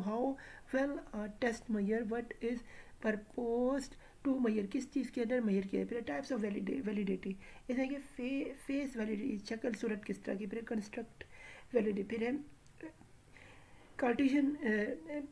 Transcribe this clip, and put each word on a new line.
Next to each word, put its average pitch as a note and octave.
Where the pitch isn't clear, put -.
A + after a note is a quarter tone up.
how A#3+
well C#4
a G#3
test A#3
measure G#3+
what A#3
is A#3+
proposed A#3+
to C4+
measure, G#3+
किस -
चीज़ B3+
के B3+
अंदर B3
measure G3
किया G3
है। F#3+
फिर A#3+
types C#4+
of B3
valid-, G3+
validity, G3
इसमें C4
कि C#4+
फे-, C4+
phase C#4
validity, G#3+
शक्ल A3
सूरत G#3
किस -
तरह G#3
की। G#3
फिर A3
construct A3+
validity, G#3
फिर A3
है C4
कार्टेशियन, C4+
अ, D4